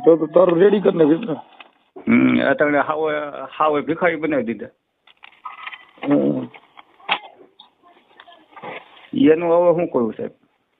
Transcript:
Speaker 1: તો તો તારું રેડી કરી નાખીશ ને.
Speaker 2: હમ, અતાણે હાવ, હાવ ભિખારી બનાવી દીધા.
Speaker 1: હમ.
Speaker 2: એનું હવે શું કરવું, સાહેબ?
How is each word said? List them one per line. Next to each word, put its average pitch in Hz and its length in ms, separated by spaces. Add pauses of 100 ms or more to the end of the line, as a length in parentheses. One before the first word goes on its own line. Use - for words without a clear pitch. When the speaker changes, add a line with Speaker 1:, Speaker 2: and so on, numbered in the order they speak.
Speaker 1:
તો 160 120
તો 156 100
તારું 170 320
રેડી 202 220
કરી 180 180
નાખીશ 160 300
ને. - 80 (680)
Speaker 2:
હમ, 123 340
અતાણે 143 380
હાવ, 151 240 (480)
હાવ 151 300
ભિખારી 165 360
બનાવી 151 280
દીધા. 110 280 (1300)
Speaker 1:
હમ. 139 460 (2750)
Speaker 2:
એનું 156 380
હવે 175 240
શું 165 140
કરવું, 120 240
સાહેબ? - 200 (480)